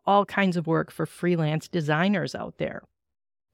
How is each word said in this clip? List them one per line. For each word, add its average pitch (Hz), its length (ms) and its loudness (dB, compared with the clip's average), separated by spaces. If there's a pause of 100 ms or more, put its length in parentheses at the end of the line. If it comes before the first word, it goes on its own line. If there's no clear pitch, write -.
all 202 200 4
kinds 190 300 0
of 160 120 -2
work 160 240 0
for 160 160 -4
freelance 160 600 -2
designers 160 680 0
out - 240 -10
there. - 240 -6 (720)